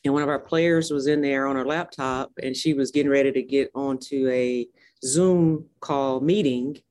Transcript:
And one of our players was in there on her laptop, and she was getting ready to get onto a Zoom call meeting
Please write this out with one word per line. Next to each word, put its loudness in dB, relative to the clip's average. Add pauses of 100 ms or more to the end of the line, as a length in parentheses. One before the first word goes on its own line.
And 0
one 2
of 0
our -2
players 2
was -2
in 2
there 0
on -2
her -2
laptop, -4 (100)
and -6
she 0
was 0
getting 2
ready 4
to -2
get 0
onto -4
a -2 (400)
Zoom 2 (140)
call -2
meeting 0 (140)